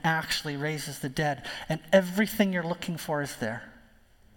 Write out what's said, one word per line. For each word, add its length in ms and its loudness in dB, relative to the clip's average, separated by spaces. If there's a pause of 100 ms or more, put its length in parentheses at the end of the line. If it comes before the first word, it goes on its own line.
actually 520 0
raises 440 -4
the 80 -4
dead. 360 0 (240)
And 120 0 (120)
everything 600 4
you're 100 0
looking 340 -4
for 240 -2
is 160 -4
there 280 -4 (720)